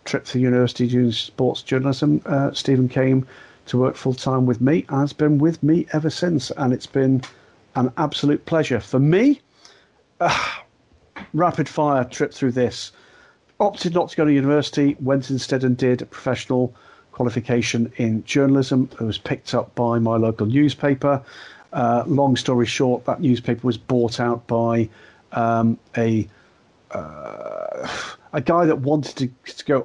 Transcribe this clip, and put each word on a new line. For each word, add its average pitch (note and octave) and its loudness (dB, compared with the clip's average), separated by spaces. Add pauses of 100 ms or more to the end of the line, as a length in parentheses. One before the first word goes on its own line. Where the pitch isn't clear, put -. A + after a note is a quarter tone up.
trip - -6
to - -4
university B2 2
doing B2 2
sports - -2
journalism, C#3 0
uh, C#3 0
Stephen B2+ 0
came C3 0 (400)
to B2 -2
work B2+ 2
full B2+ -2
time C3 0
with A#2 0
me D3+ 2
and C#3 0
has C#3+ -2
been D3+ 2
with E3 0
me D#3+ 2
ever D#3 0
since. E3 -2
And B2+ 0
it's - -6
been C3 2 (540)
an B2 0
absolute D3 0
pleasure D3+ 0
for C3 -2
me. G3 4 (800)
Uh, - -2 (760)
rapid D#3+ 0
fire C#3+ 0
trip C#3+ -4
through C3 -2
this. B2 -2 (680)
Opted G3+ -2
not F3 0
to - -18
go E3 2
to D3+ 4
university, C#3+ 2
went C3+ 0
instead C3 -2
and B2+ 2
did B2 0
a - -10
professional B2+ -4 (380)
qualification A#2+ -2
in A2 -2
journalism. C3+ 2
It - -8
was G#2+ -4
picked - -8
up A2+ -2
by A#2 0
my A2+ 0
local A2 0
newspaper. C#3 0 (520)
Uh, A#2+ 0
long C#3 2
story A#2+ 0
short, B2 0
that - -2
newspaper A#2+ 0
was A#2+ 0
bought A#2+ -2
out A#2+ -2
by, A#2 0 (460)
um, A2+ 0 (200)
a, A2 0 (640)
uh, C2+ -10 (460)
a D3+ -2
guy E3+ 2
that D#3 2
wanted C#3 -2
to, - -6
to - -18
go D3 2